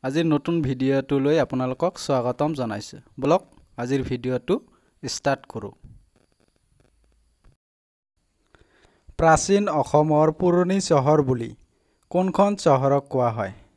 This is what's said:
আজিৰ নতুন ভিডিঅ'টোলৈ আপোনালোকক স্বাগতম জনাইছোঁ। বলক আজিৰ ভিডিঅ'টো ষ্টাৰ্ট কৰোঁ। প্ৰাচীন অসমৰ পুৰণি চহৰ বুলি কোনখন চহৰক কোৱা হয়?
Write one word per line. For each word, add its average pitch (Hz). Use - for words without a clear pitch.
আজিৰ 156
নতুন 151
ভিডিঅ'টোলৈ 135
আপোনালোকক 131
স্বাগতম 127
জনাইছোঁ। 104
বলক 156
আজিৰ 131
ভিডিঅ'টো 127
ষ্টাৰ্ট -
কৰোঁ। 110
প্ৰাচীন 170
অসমৰ 151
পুৰণি 180
চহৰ 147
বুলি 117
কোনখন 190
চহৰক 139
কোৱা 123
হয়? 98